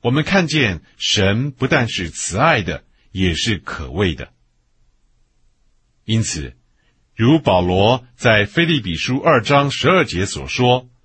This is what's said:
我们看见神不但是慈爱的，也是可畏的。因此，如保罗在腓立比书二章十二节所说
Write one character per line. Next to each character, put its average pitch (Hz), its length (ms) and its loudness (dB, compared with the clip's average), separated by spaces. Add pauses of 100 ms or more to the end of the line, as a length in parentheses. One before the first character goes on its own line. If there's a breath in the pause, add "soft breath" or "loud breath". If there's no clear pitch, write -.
我 120 100 0
们 151 120 2
看 185 240 0
见 117 360 0 (140 soft breath)
神 107 540 0
不 131 160 -4
但 127 220 0
是 85 220 -6
慈 - 260 -8
爱 139 240 2
的， 82 240 -6 (260)
也 92 220 0
是 104 240 -2
可 71 340 -12
畏 87 240 -2
的。 - 160 -14 (1700)
因 110 180 0
此， 71 320 -8 (640)
如 127 200 4
保 98 220 4
罗 95 560 2
在 107 300 2
腓 165 200 0
立 160 140 0
比 90 160 -6
书 123 240 -4
二 143 240 2
章 143 280 2
十 - 180 -2
二 180 160 2
节 90 200 -4
所 67 220 -10
说 123 420 0 (160)